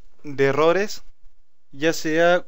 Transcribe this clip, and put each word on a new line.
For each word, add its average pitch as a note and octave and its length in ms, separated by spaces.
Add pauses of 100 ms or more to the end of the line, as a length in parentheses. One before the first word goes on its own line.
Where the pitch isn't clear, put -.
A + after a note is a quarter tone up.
(220)
de C#3 220
errores, E3 580 (680)
ya D3+ 220
sea E3+ 540